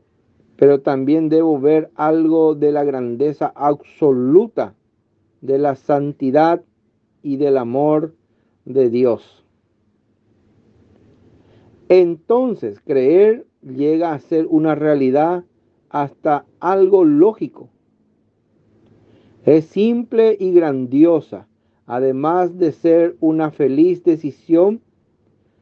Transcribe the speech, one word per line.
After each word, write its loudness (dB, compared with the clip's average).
pero 4
también -2
debo 0
ver 0
algo 0
de -2
la -4
grandeza -4
absoluta -2
de -4
la -4
santidad -2
y -8
del 0
amor -2
de -2
Dios. -4
Entonces, 0
creer 0
llega -4
a -8
ser -4
una 0
realidad -2
hasta -4
algo 2
lógico. 0
Es 4
simple 0
y -4
grandiosa, 0
además -2
de 0
ser 0
una -2
feliz 0
decisión 0